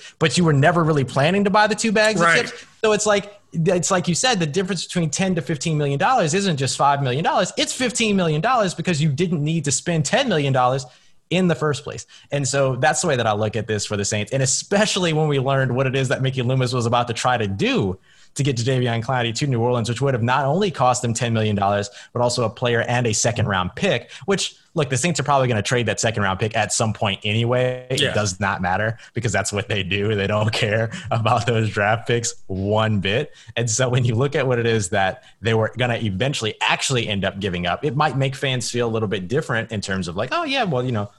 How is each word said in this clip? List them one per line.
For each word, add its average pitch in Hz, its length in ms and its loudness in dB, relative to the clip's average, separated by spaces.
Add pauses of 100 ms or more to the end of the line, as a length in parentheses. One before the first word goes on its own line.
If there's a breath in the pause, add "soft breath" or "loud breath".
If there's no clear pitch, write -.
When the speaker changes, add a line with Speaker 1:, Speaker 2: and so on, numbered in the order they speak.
(200 loud breath)
Speaker 1:
but 160 180 2
you 180 60 4
were 160 100 6
never 160 300 4
really 151 200 2
planning 160 400 2
to 202 60 2
buy 214 180 4
the 214 80 0
two 226 160 0
bags 214 280 4
Speaker 2:
Right. 170 260 4
Speaker 1:
of - 60 -10
chips. - 140 -18 (180)
So 220 100 4
it's 208 120 0
like, 202 340 0 (140)
it's 175 380 0
like 180 160 2
you 170 80 2
said, 247 240 0
the 165 80 2
difference 185 380 -2
between 170 240 -2
ten 185 260 0
to 170 60 0
fifteen 156 360 -2
million 139 220 0
dollars 196 340 2
isn't 190 240 0
just 131 200 -2
five 143 240 4
million 135 220 0
dollars. 233 340 0
It's 302 160 -2
fifteen 226 420 0
million 165 260 2
dollars 220 320 0
because 165 280 -2
you 160 80 4
didn't 156 340 0
need 160 220 0
to 143 60 0
spend 165 340 0
ten 254 240 2
million 143 240 2
dollars 131 320 2 (440 soft breath)
in 180 200 2
the 156 60 2
first 151 280 -2
place. - 220 -12 (260 loud breath)
And 143 160 -2
so 135 300 2
that's 151 240 2
the 180 60 0
way 143 100 2
that 113 100 0
I 107 60 2
look 107 240 0
at 104 100 -2
this 107 180 -2
for 107 120 -2
the 101 80 -2
Saints, 104 260 -4
and 135 100 0
especially 185 720 0
when 156 140 2
we 143 120 2
learned 131 360 0
what 131 100 2
it 127 100 -2
is 135 120 0
that - 140 -2
Mickey 131 200 -2
Loomis 127 320 0
was 120 120 0
about 120 240 2
to 117 40 -4
try 127 240 0
to 113 100 -2
do 107 520 -2 (360 soft breath)
to 143 80 -2
get 135 120 0
Jadeveon 120 480 0
Clowney 120 300 -2
to 147 140 -2
New 123 120 0
Orleans, 120 300 0
which 117 100 -4
would 139 140 2
have 117 80 0
not 127 240 2
only 180 240 2
cost 127 320 2
them 117 100 0
ten 113 220 0
million 107 220 2
dollars, 101 340 0 (240 loud breath)
but 120 80 -2
also 123 220 2
a 110 60 0
player 117 320 0
and 120 260 0
a 110 60 0
second 110 340 0
round 92 280 0
pick, 160 360 -2 (140 loud breath)
which, - 300 -2 (200 soft breath)
look, 143 160 0
the 131 60 0
Saints 175 220 0
are 147 40 -4
probably 135 240 2
gonna 110 160 0
trade 120 240 0
that 101 120 -2
second 107 220 0
round 95 180 0
pick 110 160 -2
at 107 160 0
some 110 220 0
point 101 300 -2
anyway. 127 640 0
Speaker 2:
Yeah. 135 200 0
Speaker 1:
It - 40 -4
does 104 260 -2
not 98 220 -2
matter 98 380 -2 (160 loud breath)
because 107 160 -4
that's 98 200 -2
what 101 180 -4
they 104 120 -2
do. 101 320 -2
They 98 140 0
don't 107 260 0
<laughs> - 100 -2
care 113 280 0 (180 loud breath)
about 113 380 0
those 113 240 0
draft 104 360 0
picks 120 280 -2 (100)
one 104 540 0
bit. 104 340 -2 (220 loud breath)
And 120 120 -2
so 120 220 0
when 123 160 2
you 120 80 0
look 139 220 0
at 139 120 0
what 123 120 2
it 117 80 0
is 113 220 0
that 95 340 0 (180 soft breath)
they 113 140 0
were 110 200 0
gonna 120 220 0
eventually 110 640 -2
actually 131 460 0
end 98 180 -2
up 95 140 -2
giving 92 260 -2
up, - 180 -2
it 139 120 -2
might 147 220 0
make 135 180 -2
fans 131 340 -4
feel 120 180 -2
a 113 40 -2
little 110 180 -2
bit 92 180 -4
different 117 440 -2
in 107 100 -4
terms 95 260 -4
of 82 80 -10
like, 110 160 -4
"Oh 339 120 -2
yeah, 269 200 -2
well, 131 220 -2
you 131 60 -2
know, 104 280 -2